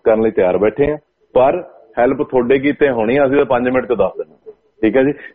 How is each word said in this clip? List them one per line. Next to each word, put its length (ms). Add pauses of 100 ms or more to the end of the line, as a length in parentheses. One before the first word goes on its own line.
ਕਰਨ 180
ਲਈ 80
ਤਿਆਰ 280
ਬੈਠੇ 320
ਹਾਂ। 80 (360)
ਪਰ 280 (360)
ਹੈਲਪ 240
ਤੁਹਾਡੇ 360
ਕੀਤੇ 320
ਹੋਣੀ 260
ਆ, 100
ਅਸੀਂ 100
ਤਾਂ 80
ਪੰਜ 240
ਮਿੰਟ 180
'ਚ 120
ਦੱਸ 200
ਦੇਣਾ, 340
ਠੀਕ 440
ਹੈ 60
ਜੀ। 80 (240)